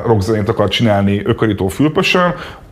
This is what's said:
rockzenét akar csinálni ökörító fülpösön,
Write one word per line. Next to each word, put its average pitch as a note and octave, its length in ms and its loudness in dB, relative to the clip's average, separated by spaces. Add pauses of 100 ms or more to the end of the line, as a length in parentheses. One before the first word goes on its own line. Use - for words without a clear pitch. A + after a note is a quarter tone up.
rockzenét G#2+ 440 0
akar G#2 180 0
csinálni G2+ 580 2
ökörító G#2+ 420 0
fülpösön, E3 680 0 (380)